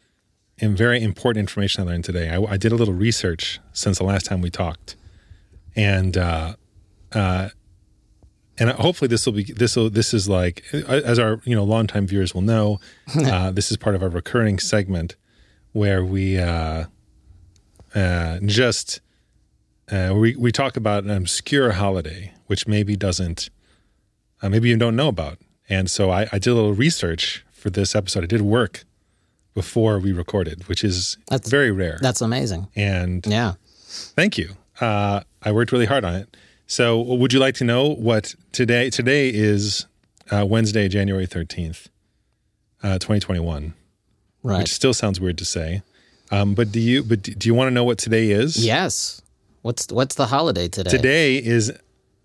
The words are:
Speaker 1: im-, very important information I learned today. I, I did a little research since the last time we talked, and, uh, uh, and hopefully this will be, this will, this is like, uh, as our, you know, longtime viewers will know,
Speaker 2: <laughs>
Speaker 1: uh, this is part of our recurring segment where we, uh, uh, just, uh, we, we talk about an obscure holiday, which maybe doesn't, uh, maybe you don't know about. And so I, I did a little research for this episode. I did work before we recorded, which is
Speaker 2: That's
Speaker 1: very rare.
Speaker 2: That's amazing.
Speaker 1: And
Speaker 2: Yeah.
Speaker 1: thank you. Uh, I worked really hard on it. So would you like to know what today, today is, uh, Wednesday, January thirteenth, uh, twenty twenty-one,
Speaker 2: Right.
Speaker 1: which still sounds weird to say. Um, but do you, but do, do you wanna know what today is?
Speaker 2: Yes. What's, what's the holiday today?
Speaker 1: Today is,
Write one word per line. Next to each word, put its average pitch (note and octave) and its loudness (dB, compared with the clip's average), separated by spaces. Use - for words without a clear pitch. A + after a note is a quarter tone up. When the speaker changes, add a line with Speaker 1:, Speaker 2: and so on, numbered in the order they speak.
Speaker 1:
im-, G#2+ 0
very A#2+ 2
important A2 -2
information G2+ -2
I - -2
learned F2 -4
today. F2 -4
I, F2 0
I G#2 -2
did A2 2
a - 2
little A2 2
research F#2+ -2
since - -2
the F#2+ -4
last G2 0
time F#2 -2
we F2 -2
talked, - -8
and, F#2+ 2
uh, E2+ -2
uh, F#2+ 0
and A#2 4
hopefully D#3 0
this A#2 0
will B2+ 2
be, G2+ -2
this A#2+ 0
will, A2+ 2
this A2 0
is G2 0
like, F2+ 0
uh, D3 -4
as B2 2
our, A2 0
you A#2+ 0
know, G#2 2
longtime G#2 0
viewers F#2+ -2
will F2+ -4
know, G#2 2
Speaker 2:
<laughs> - -10
Speaker 1:
uh, G2+ 2
this F#2+ -2
is G#2+ 0
part G#2 0
of F#2 -2
our F#2+ 0
recurring G2 0
segment F#2 -2
where G2+ 2
we, F#2+ 0
uh, E2 -2
uh, F2 0
just, A2 0
uh, F#2+ 0
we, A2 4
we A#2+ 2
talk C3+ -2
about G#2 0
an G#2 -4
obscure A2 0
holiday, F#2 -2
which - -4
maybe G#2 0
doesn't, F2+ -4
uh, G2 -4
maybe A2+ 4
you A#2+ 6
don't A2+ 2
know D3 2
about. E2 -4
And F#2 0
so F#2+ 2
I, G2+ 0
I G2+ -4
did B2 2
a - 4
little G#2 2
research G#2 -2
for - -6
this G2 -2
episode. G2+ -2
I E2+ -6
did G#2+ 2
work G#2+ 0
before A2 0
we F#2+ 0
recorded, F2 -4
which - -2
is F#2 -2
Speaker 2:
That's B2 -4
Speaker 1:
very C3 2
rare. F2+ -2
Speaker 2:
That's B2+ 0
amazing. A2+ -2
Speaker 1:
And F2+ -2
Speaker 2:
Yeah. G#2+ 0
Speaker 1:
thank - -2
you. F#2+ -6
Uh, G2+ 0
I G#2+ 0
worked A2 2
really B2 2
hard C3+ 0
on F2 -2
it. F#2+ -8
So A#2 2
would B2 2
you C3+ 4
like C3 4
to - -4
know B2 2
what A2+ 0
today, A#2+ 2
today C3 2
is, G#2 0
uh, G#2 2
Wednesday, G#2+ 2
January G2 0
thirteenth, E2+ -8
uh, F#2+ 0
twenty G#2 0
twenty-one, E2 -4
Speaker 2:
Right. G2+ 0
Speaker 1:
which E2+ -2
still C3 2
sounds G2 -2
weird F2+ -2
to F#2 -10
say. F2 -4
Um, G2+ 0
but G#2+ 0
do A2+ -2
you, B2 2
but A2 0
do, - -10
do G#2 -2
you A2+ 4
wanna C3 2
know B2 2
what A#2+ 0
today A2+ 2
is? A#2 2
Speaker 2:
Yes. - -2
What's, A#2 -4
what's C3 0
the B2+ 0
holiday B2 0
today? F2+ -4
Speaker 1:
Today C3 4
is, A#2 0